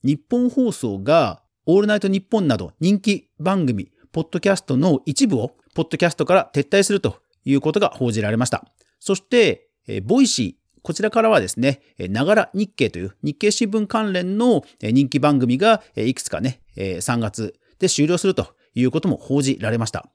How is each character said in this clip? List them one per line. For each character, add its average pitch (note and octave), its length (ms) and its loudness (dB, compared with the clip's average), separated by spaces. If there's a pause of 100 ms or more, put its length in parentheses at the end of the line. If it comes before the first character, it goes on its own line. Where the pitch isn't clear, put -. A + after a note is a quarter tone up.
日 D3 160 0
本 B3 320 -2
放 B3 200 0
送 G2+ 280 -6
が B2+ 420 0 (240)
オ F3 140 4
ー - 20 2
ル G#3 60 0
ナ G#3+ 80 2
イ G#3 40 0
ト G3 80 -2
ニ F#3+ 140 0
ッ - 20 -20
ポ A3 180 0
ン E3+ 60 0
な A#2+ 100 2
ど F2+ 220 -8
人 F#3+ 200 2
気 - 400 -2
番 F3+ 260 0
組、 G#2 260 -4 (200)
ポ D#3+ 100 -4
ッ D#3+ 80 -6
ド F3+ 100 -6
キ - 80 -2
ャ G3 80 4
ス - 60 -8
ト C3+ 160 -2
の C#3 300 2
一 E3 180 0
部 F3+ 120 0
を、 A2+ 200 -6 (160)
ポ - 80 -2
ッ D#3+ 80 -2
ド D#3+ 80 -6
キ F3 80 2
ャ E3 60 2
ス - 40 -10
ト D3 100 -2
か F3 100 2
ら - 180 0
撤 C#3+ 160 -2
退 G3 140 4
す G#3 100 0
る G3 60 0
と - 240 -4 (200)
い C3+ 120 0
う C#3 40 4
こ D#3 120 -2
と G#3 80 0
が G3 100 2
報 B2 220 -2
じ G#2+ 100 -2
ら G#2 80 -2
れ A2+ 80 -2
ま B2 80 0
し - 60 -4
た。 - 200 -6 (280)
そ - 160 -2
し - 80 -12
て、 G#3 460 0 (180)
え G#2+ 100 -6
ー、 F#2+ 60 -6
ボ G#3+ 180 2
イ C4 60 6
シ - 340 -4
ー、 - 220 -20
こ E3 100 -6
ち - 80 -6
ら G#3 80 0
か A3+ 140 0
ら A3 80 4
は F3+ 80 6
で F#2+ 80 -2
す - 120 -8
ね、 C3 220 0 (160)
え F#2 80 -8
ー、 F#2 60 -6
な A2+ 120 -2
が G3 120 4
ら G#3+ 180 0
日 G3+ 180 -4
経 A2+ 200 -2
と E2+ 80 -10
い F#2 60 -6
う F#2+ 180 -12
日 C#3+ 100 -4
経 G3+ 160 0
新 G#3 220 -2
聞 G#3+ 160 -2
関 A3 260 -2
連 F#3 240 -2
の、 A3+ 260 2 (200)
え A2 60 -4
ー、 - 20 0
人 C3+ 180 4
気 C#3+ 100 0
番 C#3+ 200 4
組 B2 180 0
が、 G#3 240 2 (140)
え G#2+ 80 -4
ー、 - 20 0
い B2+ 80 0
く - 80 -8
つ - 80 -10
か D#2+ 100 -6
ね、 A#2+ 220 -6 (140)
え F#2+ 240 -6
ー、 - 20 -8
三 A#2+ 180 -2
月 G#2+ 360 -6 (240)
で F#3+ 100 0
終 D3 160 0
了 F3 140 0
す - 80 -2
る F#3 80 0
と - 180 -6 (220)
い B2 80 0
う B2+ 80 2
こ D#3+ 100 -2
と - 60 -2
も D3 100 0
報 C#3 240 -2
じ C3+ 180 -2
ら G#2+ 120 -4
れ A#2 80 -2
ま A2+ 80 -4
し - 40 -8
た。 - 240 -10